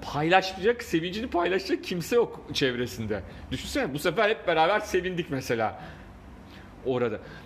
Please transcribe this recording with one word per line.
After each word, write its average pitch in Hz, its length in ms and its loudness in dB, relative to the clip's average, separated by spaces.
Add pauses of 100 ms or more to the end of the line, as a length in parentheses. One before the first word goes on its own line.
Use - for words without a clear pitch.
(120)
paylaşacak, 180 680 4
sevincini 180 440 -2
paylaşacak 214 580 0
kimse 185 320 0
yok - 380 2
çevresinde. 113 680 0 (280)
Düşünsene, 175 440 -2
bu - 40 -4
sefer 202 320 4
hep 220 160 -2
beraber 175 340 4
sevindik 180 500 -2
mesela 117 520 0 (1040)
orada. 120 360 0 (240)